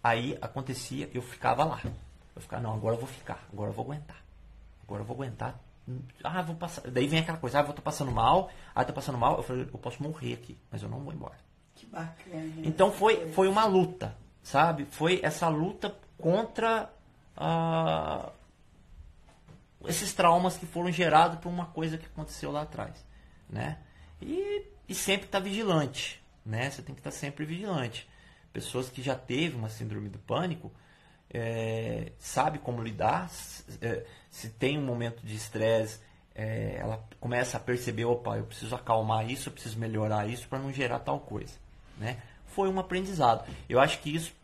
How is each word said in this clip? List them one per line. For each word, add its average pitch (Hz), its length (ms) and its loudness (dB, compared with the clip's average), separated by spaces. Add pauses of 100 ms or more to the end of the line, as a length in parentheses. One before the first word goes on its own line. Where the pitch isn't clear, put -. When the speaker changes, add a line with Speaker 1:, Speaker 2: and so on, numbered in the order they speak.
Speaker 1:
Aí 120 380 2
acontecia, 131 720 -6
eu 127 80 -4
ficava 123 420 0
lá. 156 160 0 (560)
Eu - 60 -14
ficava, 117 220 -8
"Não, 110 100 -2
agora 110 220 0
eu 117 60 -2
vou 131 80 -6
ficar, - 440 -12
agora 101 160 -6
eu 104 60 -6
vou 117 100 -6
aguentar. 147 320 -10 (680)
Agora 104 200 -8
eu 104 40 -8
vou 123 100 -8
aguentar. 123 440 -8 (640)
Ah, 180 160 -2
vou 165 160 -4
passar." - 340 -8
Daí 127 160 2
vem 160 140 4
aquela 160 160 -2
coisa, 131 220 0
"Ah, 147 40 6
vou, 143 120 -2
tô - 80 -12
passando 147 280 -2
mal. 131 400 4 (240)
Ah, 123 80 4
tô - 120 0
passando 131 240 -4
mal." 131 180 4
Eu - 60 -2
falei, 127 280 -4
"Eu 120 80 -10
posso - 240 -8
morrer 135 300 -6
aqui, 120 240 -12 (140)
mas 107 120 -6
eu 107 60 -6
não 120 120 -6
vou - 120 -8
embora." - 240 -10 (380)
Speaker 2:
Que - 100 -20
bacana. 160 680 -10 (140)
Speaker 1:
Então 185 260 8
foi, 208 260 6
Speaker 2:
Foi. 160 160 -4
Speaker 1:
foi 190 160 6
uma 214 180 6
luta, 180 500 4 (260)
sabe? 151 440 4
Foi 175 360 2
essa 165 260 2
luta 165 460 0 (220)
contra, 220 720 2 (460)
ah, 165 920 2 (1600)
esses 175 260 -2
traumas 180 440 6
que 175 100 -10
foram 175 260 -2
gerados 165 480 6
por 175 80 -6
uma 175 180 -2
coisa 160 300 -2
que 165 100 -12
aconteceu 151 460 -8
lá 147 100 -2
atrás, - 420 -8 (440)
né? 131 300 -4 (420)
E, 403 420 -2 (260)
e 190 60 -6
sempre 196 340 0
tá 196 100 0
vigilante, 185 840 0 (220)
né? 117 260 -2
Você - 120 -12
tem 139 120 -10
que - 80 -16
tá 147 80 -8
sempre 143 340 -6
vigilante. 160 640 -4 (440)
Pessoas 127 380 -4
que - 120 -12
já 131 120 0
teve 131 420 -2
uma 110 140 -4
síndrome 107 380 -6
do 101 100 -10
pânico, 156 520 -2 (640)
é, 113 840 -2
sabe 151 400 0
como 117 240 -4
lidar, 113 440 2
s-, - 380 -14 (160)
é, - 240 -2 (240)
se - 220 -12
tem 139 280 0
um 143 60 -2
momento 117 400 -4
de 107 120 -8
estresse, 110 640 2 (340)
é, 110 440 -4
ela 110 240 -4 (160)
começa 123 380 0
a - 40 -2
perceber, 120 440 -2
"Opa, 120 320 2
eu 107 80 -4
preciso 113 300 -8
acalmar 113 560 2
isso, 131 180 -6
eu - 40 -8
preciso 113 260 -8
melhorar 107 500 0
isso 120 200 -6
pra 139 100 -4
não 135 140 -4
gerar 123 260 0
tal 143 220 -2
coisa", - 340 -8 (420)
né? 110 220 -6 (280)
Foi 196 220 2
um 190 120 2
aprendizado. 180 680 2 (200)
Eu 120 120 6
acho 156 200 6
que 151 140 -4
isso 165 180 -2 (120)